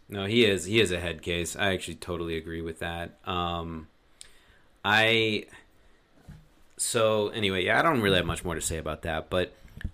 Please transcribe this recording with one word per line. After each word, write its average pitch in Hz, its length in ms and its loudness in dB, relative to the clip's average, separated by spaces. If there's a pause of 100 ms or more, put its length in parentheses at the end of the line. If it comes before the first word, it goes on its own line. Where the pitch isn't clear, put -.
No, 98 200 -4
he 117 180 6
is. 98 180 4
He 104 160 2
is 92 140 4
a 87 80 -2
head 85 200 -6
case. 85 360 -4
I 98 160 2
actually 87 220 -6
totally 85 420 -6
agree 82 240 -8
with 82 180 -10
that. 85 480 -8
Um, 85 640 -4 (960)
I, 110 580 4 (1300)
so, 110 520 2
anyway, 95 360 0
yeah, 110 140 4
I - 20 4
don't 151 200 2
really 98 160 4
have 87 80 2
much 85 200 -4
more 87 100 -2
to 78 60 -4
say - 160 -4
about 78 260 -6
that, 80 260 -4
but 90 240 -2 (400)